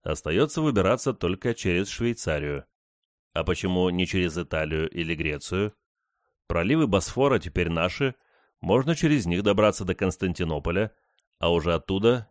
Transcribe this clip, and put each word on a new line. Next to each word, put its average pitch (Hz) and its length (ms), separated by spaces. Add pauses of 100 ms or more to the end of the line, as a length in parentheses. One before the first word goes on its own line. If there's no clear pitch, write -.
Остаётся 82 600
выбираться 120 520
только 95 400
через 92 360
Швейцарию. 76 720 (720)
А 80 100
почему 92 460
не 90 180
через 87 300
Италию 80 520
или 82 240
Грецию? 80 600 (760)
Проливы 113 400
Босфора 120 500
теперь 87 300
наши, 90 480 (460)
можно 127 340
через 147 300
них 87 180
добраться 104 400
до 90 100
Константинополя, 90 1000 (440)
а 85 140
уже 85 220
оттуда 104 580